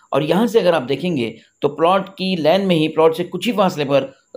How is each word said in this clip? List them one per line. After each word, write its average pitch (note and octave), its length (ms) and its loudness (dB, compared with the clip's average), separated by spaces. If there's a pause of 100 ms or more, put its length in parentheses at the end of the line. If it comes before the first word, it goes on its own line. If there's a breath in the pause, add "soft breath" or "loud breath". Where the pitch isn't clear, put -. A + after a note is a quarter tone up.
(120)
और C#3 100 2
यहाँ E3+ 240 0
से G#3+ 140 2
अगर F3 140 4
आप D3 80 0
देखेंगे C3+ 560 -4 (240 loud breath)
तो C#3+ 60 2
प्लॉट F3+ 400 0
की F#3 280 -4
लेन E3 240 2
में F#3+ 160 0
ही, D#3 120 2
प्लॉट D#3+ 280 2
से F3 80 -4
कुछ F3+ 220 -8
ही A#3+ 60 0
फासले F#3 320 0
पर, C3+ 300 0 (220 loud breath)